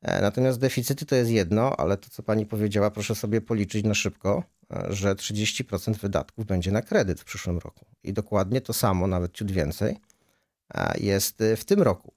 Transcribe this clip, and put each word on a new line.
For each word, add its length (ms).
E, 200
natomiast 360
deficyty 480
to 100
jest 140
jedno, 460
ale 200
to, 140
co 120
pani 240
powiedziała, 440
proszę 240
sobie 260
policzyć 440
na 100
szybko, 480
e, 160
że 280
trzydzieści 480
procent 340
wydatków 480
będzie 260
na 100
kredyt 380
w 40
przyszłym 340
roku. 280
I 100
dokładnie 480
to 120
samo, 340
nawet 260
ciut 180
więcej, 460
e, 240
jest, 420
e, 160
w 80
tym 180
roku. 340